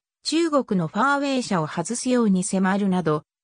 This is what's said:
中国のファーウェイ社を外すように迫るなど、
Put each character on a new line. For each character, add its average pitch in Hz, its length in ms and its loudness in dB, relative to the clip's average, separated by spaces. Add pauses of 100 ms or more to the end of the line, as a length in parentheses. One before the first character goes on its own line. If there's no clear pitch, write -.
(220)
中 320 300 0
国 240 260 0
の 165 80 0
フ - 80 -8
ァ 269 220 2
ー - 20 0
ウ 277 40 -2
ェ 269 160 0
イ 247 40 0
社 196 180 -2
を 156 60 -2
外 175 300 -6
す 254 140 -4
よ 247 140 4
う 220 40 4
に 185 160 2
迫 190 340 0
る 202 100 0
な 180 140 0
ど、 151 220 0 (200)